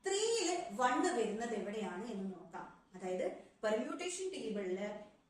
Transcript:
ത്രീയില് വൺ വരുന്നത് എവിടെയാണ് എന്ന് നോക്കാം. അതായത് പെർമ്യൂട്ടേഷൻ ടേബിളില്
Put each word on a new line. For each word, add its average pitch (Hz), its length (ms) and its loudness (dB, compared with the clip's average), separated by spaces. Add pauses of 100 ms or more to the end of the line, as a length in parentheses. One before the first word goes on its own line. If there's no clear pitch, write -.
ത്രീയില് 370 720 2
വൺ 262 360 6
വരുന്നത് 220 360 0
എവിടെയാണ് 202 580 -4
എന്ന് 190 220 -4
നോക്കാം. - 500 -12 (120)
അതായത് 185 360 0 (320)
പെർമ്യൂട്ടേഷൻ 349 680 0
ടേബിളില് 202 840 -4 (180)